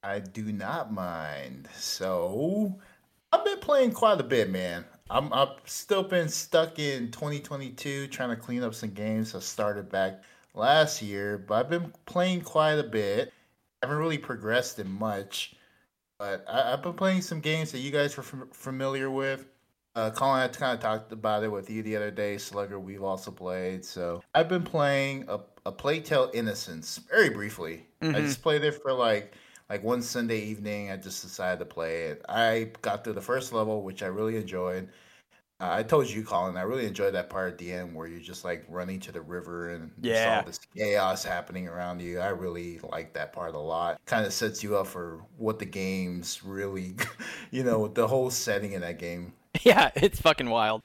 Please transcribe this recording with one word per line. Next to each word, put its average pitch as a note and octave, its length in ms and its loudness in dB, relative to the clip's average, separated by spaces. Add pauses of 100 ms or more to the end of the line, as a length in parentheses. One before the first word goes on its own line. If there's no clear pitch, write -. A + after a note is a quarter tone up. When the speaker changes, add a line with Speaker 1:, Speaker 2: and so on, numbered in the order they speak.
Speaker 1:
I G2 180 -2
do G#2+ 300 -6
not A2 440 -4
mind. D2 800 -6
So B2+ 1000 0 (560)
I've E4+ 120 4
been G4 140 0
playing C4 320 6
quite G#3+ 280 6
a B2 40 0
bit, A#2 260 4
man. F2+ 340 -4 (240)
I'm, B2+ 240 0
I've C3+ 220 4 (100)
still - 380 0
been F3+ 260 2
stuck D#3+ 500 2
in C3+ 320 -2
twenty D3 300 -4
twenty-two, C#3 680 -6
trying B2+ 200 -4
to A#2 80 -2
clean B2 260 -4
up A2+ 120 -2
some A2+ 160 -6
games A2 440 -2
I - 40 -6
started G2+ 500 -2
back F#2+ 340 0 (320)
last C#3+ 460 6
year, G2+ 380 -2
but F#2+ 160 -2
I've C3 160 4
been E3+ 240 -2 (100)
playing F3+ 380 0
quite D3+ 320 4
a D3+ 80 4
bit. G#2+ 500 0 (500)
Haven't C#3 140 0
really D#3 220 2
progressed A#2 600 0
in F#2+ 100 -6
much, G2+ 640 -4 (640)
but G2 280 -4
I, A#2+ 280 2
I've C#3+ 80 -2
been F3 100 -4
playing F#3+ 300 2
some E3 180 -4
games D#3 320 0
that C3+ 60 -6
you C3+ 120 -4
guys C#3+ 280 2
were C3+ 40 -8
fam-, C3 300 -12
familiar C3+ 580 -2
with. C3+ 360 -2 (480)
Uh, A2 160 2
Colin, C3+ 320 4
I B2+ 60 2
kinda B2+ 280 0
talked A2 360 -2
about G#2+ 300 2
it A2 80 0
with G2 200 -4
you A2 120 -4
the G#2+ 140 -2
other G#2 140 0
day. G2+ 260 -2
Slugger, G2+ 420 -4
we've G2 240 -10
also F#2+ 280 -4
played. F#2 520 -4
So F2 400 -6 (120)
I've D#3+ 160 4
been F3+ 120 2
playing C#3 680 0
a, - 120 -4 (240)
a - 80 -4
Plague D#3 320 -2
Tale C3 300 4
Innocence G2+ 640 -4 (120)
very F#3+ 200 8
briefly. F2+ 560 -6 (160)
Speaker 2:
Mm-hmm. D#3+ 120 2
Speaker 1:
I - 60 2
just C#3+ 220 -2
played D3+ 200 4
it D3 100 2 (100)
for, C3+ 100 0
like, A2+ 400 2 (360)
like, G2+ 140 -4
one A#2 200 0
Sunday A#2 380 0
evening. G#2 500 -6
I F#2+ 60 -6
just F#2 260 -8
decided F2+ 380 -2
to F2 40 -4
play E2 420 -4
it. D2+ 220 -6
I A2+ 420 2 (120)
got G#2 220 -2
through A2 100 -4
the G2 80 -4
first B2+ 320 -2
level, G#2+ 280 0
which F#2+ 200 -8
I G2 40 -4
really A2 300 -2
enjoyed. F#2 520 -4 (720)
Uh, F#2 100 -2
I G2+ 120 2
told B2+ 280 4
you, G#2+ 140 -4
Colin, F#2+ 340 0
I F#2 40 -2
really A#2+ 240 -2
enjoyed G2 280 0
that - 160 -2
part F#2 220 -2
at - 60 -14
the F2 140 -8
end F2+ 220 -6
where D#2+ 120 -10
you're E2+ 140 -12
just, F2 240 -14
like, E2+ 240 -4
running F2+ 320 -6
to E2 120 -14
the E2+ 100 -8
river E2+ 520 -8
and D#2+ 160 -10 (120)
just - 20 -8 (160)
Speaker 2:
Yeah. A2+ 180 4
Speaker 1:
all G2+ 60 0
this - 160 -12 (160)
chaos G2+ 480 2
happening F2+ 440 -4
around F2 340 -6
you. F2 160 -6
I F#2+ 100 0
really F2 520 -6
like D#2+ 340 -8
that D2+ 180 -6
part E2 220 -6
a D2+ 40 -6
lot. E2 480 0
Kinda A2 240 2
sets - 320 -2
you G#2 140 0
up F#2+ 120 2
for E2+ 320 -8 (180)
what A2 200 0
the G#2 80 -6
game's F#2 800 -4
really, G2 520 -6 (280)
<laughs> - 260 -12
you B2+ 120 -2
know, A2+ 260 4
the A2+ 200 4
whole B2+ 220 4
setting G#2 420 0
in F#2+ 80 -4
that E2+ 180 -6
game. F2 400 -8
Speaker 2:
<laughs> - 40 -20 (200)
Yeah, F#3 320 10
it's E3 260 4
fucking D3 280 4
wild. A2 360 4